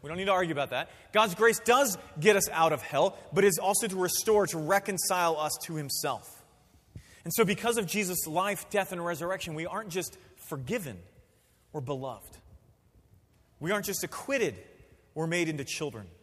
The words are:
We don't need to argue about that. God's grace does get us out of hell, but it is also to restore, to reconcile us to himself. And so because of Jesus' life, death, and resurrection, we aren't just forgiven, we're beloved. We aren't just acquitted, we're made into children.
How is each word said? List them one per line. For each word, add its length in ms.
We 40
don't 100
need 80
to 60
argue 200
about 160
that. 220
God's 200
grace 260
does 360
get 160
us 140
out 240
of 80
hell, 340
but 100
it 40
is 120
also 300
to 80
restore, 520
to 100
reconcile 800
us 140
to 140
himself. 680
And 80
so 100
because 360
of 80
Jesus' 400
life, 420
death, 240
and 100
resurrection, 520
we 100
aren't 240
just 300
forgiven, 480
we're 80
beloved. 560
We 100
aren't 160
just 180
acquitted, 520
we're 120
made 220
into 160
children. 420